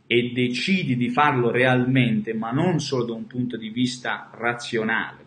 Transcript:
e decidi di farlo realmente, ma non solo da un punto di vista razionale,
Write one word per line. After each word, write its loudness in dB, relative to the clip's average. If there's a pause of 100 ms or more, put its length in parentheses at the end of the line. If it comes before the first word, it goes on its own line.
e 2
decidi 0
di 0
farlo 2
realmente, 2
ma -6
non 2
solo -2
da -6
un -10
punto -6
di -10
vista -4
razionale, -2